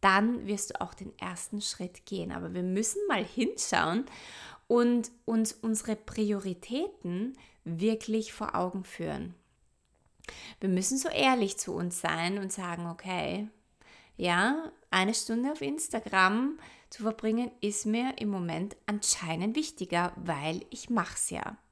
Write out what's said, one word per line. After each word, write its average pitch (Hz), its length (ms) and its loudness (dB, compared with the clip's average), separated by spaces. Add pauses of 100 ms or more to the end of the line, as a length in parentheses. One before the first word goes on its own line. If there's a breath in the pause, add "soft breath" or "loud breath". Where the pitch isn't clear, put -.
dann 208 460 6
wirst 202 240 -2
du - 100 -6
auch - 140 -4
den - 240 -14
ersten 185 420 -6
Schritt - 460 -6
gehen. 180 240 -4
Aber 175 240 -6
wir 180 80 -2
müssen 202 460 0
mal 233 160 2
hinschauen - 800 0 (640 loud breath)
und 240 420 6 (140)
uns 226 280 2
unsere 220 440 -2
Prioritäten 208 1400 -2 (280 loud breath)
wirklich 220 680 0
vor - 220 -6
Augen 180 300 -2
führen. 160 500 -6 (1300 loud breath)
Wir 190 80 0
müssen 190 300 2
so 254 100 0
ehrlich 240 500 4
zu - 140 -2
uns 175 280 -2
sein 170 380 0
und 190 140 -4
sagen, 175 340 -6
"Okay, 180 600 -4 (680 loud breath)
ja, 220 560 2 (180)
eine 190 240 4
Stunde 240 380 0
auf 302 80 -6
Instagram 247 1000 2 (320 loud breath)
zu - 120 -12
verbringen, 220 480 0 (100)
ist 202 260 -2
mir 240 320 2
im 208 100 -2
Moment 180 480 -2 (100)
anscheinend 202 680 0
wichtiger, 180 600 0
weil 160 540 -2
ich - 200 -12
mach's - 400 0
ja." - 260 -6 (160)